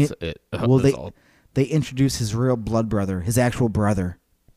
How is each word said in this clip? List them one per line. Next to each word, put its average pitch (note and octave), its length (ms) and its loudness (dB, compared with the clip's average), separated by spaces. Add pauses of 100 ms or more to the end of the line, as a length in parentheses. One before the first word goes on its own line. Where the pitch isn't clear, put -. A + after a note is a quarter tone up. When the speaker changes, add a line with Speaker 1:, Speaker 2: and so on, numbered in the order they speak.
Speaker 1:
that's - 180 -4
it. E2 260 -8
<laughs> - 40 -18
Uh, E2+ 160 -4
Speaker 2:
well, C3 120 6
Speaker 1:
that's C3+ 140 4
Speaker 2:
they, - 60 -4
Speaker 1:
all. E2+ 140 -12 (400)
Speaker 2:
they C3 100 2
introduce C3+ 540 0
his G#2+ 180 -4
real B2 220 0
blood A2+ 320 -2
brother, F#2+ 320 -2
his G#2+ 160 0
actual B2 320 2
brother, G2 500 0 (380)